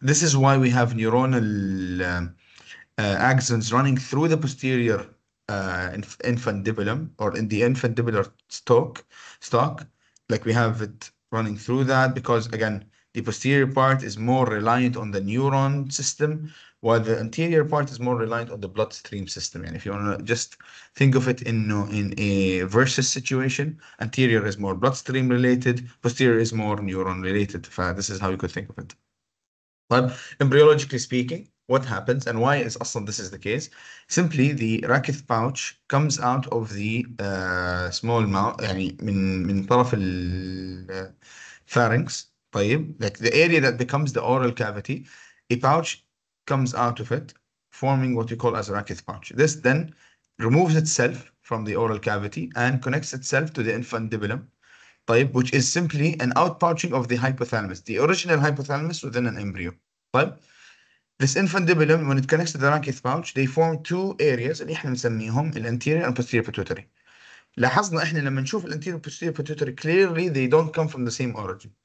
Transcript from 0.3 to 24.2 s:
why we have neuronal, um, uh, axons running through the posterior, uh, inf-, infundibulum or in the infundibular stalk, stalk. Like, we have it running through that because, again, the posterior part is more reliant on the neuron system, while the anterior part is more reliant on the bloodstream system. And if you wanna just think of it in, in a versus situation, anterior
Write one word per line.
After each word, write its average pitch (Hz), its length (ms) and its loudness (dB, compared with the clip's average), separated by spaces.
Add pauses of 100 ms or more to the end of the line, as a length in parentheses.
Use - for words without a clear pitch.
why 135 200 6
we 131 120 6
have 120 240 2
neuronal, 117 560 2 (600)
um, 87 260 -4 (640)
uh, 101 180 2 (140)
axons 120 420 2
running 131 240 4
through 147 300 0
the 160 100 2
posterior, 123 640 0 (500)
uh, 92 440 -4
inf-, 104 260 -10
infundibulum 110 1000 -2
or 107 180 -2
in 110 120 -2
the 104 140 0
infundibular 117 640 0 (240)
stalk, - 540 2 (360)
stalk. - 480 0 (420)
Like, 107 160 -2
we 113 80 2
have 117 340 2
it 104 120 -18 (320)
running 110 260 -4
through 123 280 -2
that 131 280 4
because, 120 320 0 (120)
again, 107 280 -2 (300)
the 117 60 -4
posterior 131 460 2
part 131 360 2
is 107 140 -8
more 123 280 2
reliant 117 500 2
on 101 160 -8
the 98 100 -4
neuron 135 680 0
system, 151 400 -2 (500)
while 113 180 4
the 110 260 0
anterior 160 380 2
part 147 300 -2
is 110 140 -12
more 123 100 0
reliant 117 340 -4
on 107 80 -10
the 98 80 -6
bloodstream 101 600 -6
system. 85 360 -10
And 82 140 -10
if - 80 -12
you 98 80 -6
wanna 101 280 -4 (120)
just - 240 -4 (420)
think 135 160 6
of 127 140 2
it 123 140 -2
in, 113 140 -2 (420)
in 101 180 -2
a 98 460 2
versus 127 440 2 (100)
situation, 135 640 -2 (220)
anterior 113 440 2